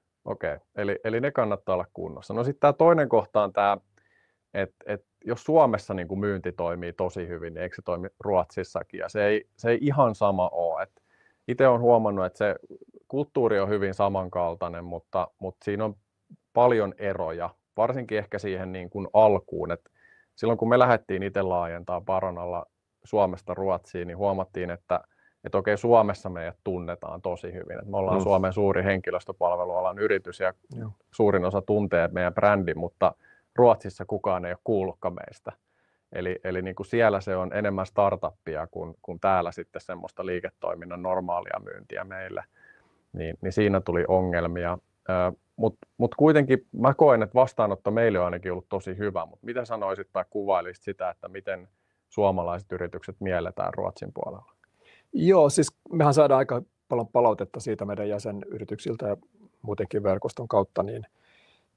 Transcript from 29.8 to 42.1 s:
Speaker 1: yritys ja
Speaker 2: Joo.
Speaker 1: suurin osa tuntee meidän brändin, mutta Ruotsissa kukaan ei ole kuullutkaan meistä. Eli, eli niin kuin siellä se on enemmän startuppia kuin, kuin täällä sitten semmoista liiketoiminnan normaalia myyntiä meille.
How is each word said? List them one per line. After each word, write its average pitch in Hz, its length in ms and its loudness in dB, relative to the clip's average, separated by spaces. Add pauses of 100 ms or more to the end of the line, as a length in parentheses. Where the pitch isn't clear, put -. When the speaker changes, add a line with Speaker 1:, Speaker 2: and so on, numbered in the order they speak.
Speaker 1:
yritys 98 400 -2
ja 92 140 0 (260)
Speaker 2:
Joo. 110 100 -10 (220)
Speaker 1:
suurin 98 340 2
osa 95 160 0
tuntee 95 460 2
meidän 87 260 -2
brändin, 98 460 2
mutta 87 360 0 (400)
Ruotsissa 110 500 4
kukaan 92 400 -4
ei 87 60 -6
ole 90 120 -8
kuullutkaan 95 500 -2 (120)
meistä. - 260 -16 (640)
Eli, 90 300 -6
eli 92 180 -4
niin 92 140 -8
kuin 98 120 -10
siellä 110 340 2
se 95 140 -4
on 92 180 -4
enemmän 98 320 -2
startuppia 85 840 -2
kuin, 82 340 -12
kuin 85 180 -12
täällä 90 320 2
sitten 87 300 -14
semmoista 90 440 -12
liiketoiminnan 87 800 -8
normaalia 90 600 -4
myyntiä - 400 -12
meille. 95 400 -10 (720)